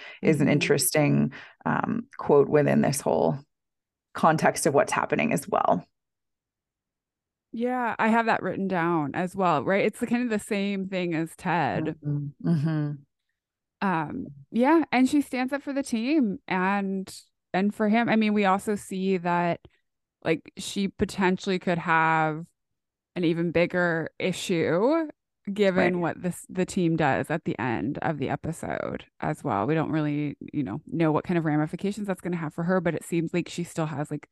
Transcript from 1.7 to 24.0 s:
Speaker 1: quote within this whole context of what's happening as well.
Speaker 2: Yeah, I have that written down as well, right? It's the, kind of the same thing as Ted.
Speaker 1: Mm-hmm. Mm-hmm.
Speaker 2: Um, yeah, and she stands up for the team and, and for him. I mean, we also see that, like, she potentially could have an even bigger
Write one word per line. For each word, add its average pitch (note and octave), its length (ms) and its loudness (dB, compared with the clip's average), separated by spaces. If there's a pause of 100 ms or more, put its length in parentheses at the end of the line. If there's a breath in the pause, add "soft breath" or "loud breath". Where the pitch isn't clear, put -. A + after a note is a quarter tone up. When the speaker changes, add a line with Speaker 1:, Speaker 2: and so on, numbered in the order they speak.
Speaker 1:
quote C#3+ 300 4
within C#3+ 320 4
this C#3 200 0
whole D#3+ 380 2 (720)
context D#3+ 540 2
of C#3 80 2
what's - 180 2
happening - 400 0
as - 160 -4
well. - 380 2 (1700)
Speaker 2:
Yeah, A#3+ 460 -2
I A3 100 2
have A3+ 180 4
that A3 160 2
written F#3+ 260 -4
down E3 460 0
as F3+ 200 -4
well, F3 300 2
right? F3+ 220 2
It's G#3 140 -4
the, A#3+ 60 -2
kind A#3+ 160 0
of B3 80 -2
the G#3+ 140 0
same G3 440 -2
thing F3+ 260 -2
as E3 220 -2
Ted. D#3 680 -2
Speaker 1:
Mm-hmm. D3 440 -4
Mm-hmm. D3+ 420 0 (880)
Speaker 2:
Um, D#3+ 460 -2 (240)
yeah, C4+ 420 4
and B3+ 160 4
she D4 140 2
stands B3+ 300 -4
up C#4+ 100 -4
for C#4+ 100 -8
the C4+ 100 -2
team A#3+ 640 0
and, F#3+ 640 -2 (420)
and G3 200 2
for G#3+ 140 0
him. A3+ 200 2
I A3 80 4
mean, G#3+ 180 2
we G#3 100 4
also G3+ 300 2
see F#3+ 440 -2
that, F3 420 0 (600)
like, - 360 -2
she G3 300 -4
potentially F#3 720 0
could F3 200 -2
have D#3+ 640 2 (720)
an F3+ 80 0
even E3+ 260 2
bigger E3+ 680 0